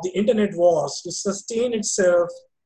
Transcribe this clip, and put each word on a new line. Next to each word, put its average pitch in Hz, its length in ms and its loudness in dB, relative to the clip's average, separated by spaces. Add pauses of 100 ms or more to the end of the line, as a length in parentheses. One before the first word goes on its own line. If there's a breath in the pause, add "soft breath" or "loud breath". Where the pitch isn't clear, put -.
the 180 60 -6
internet 208 460 2
was 175 480 2
to 175 80 -10
sustain 226 640 -4
itself 180 560 2 (360)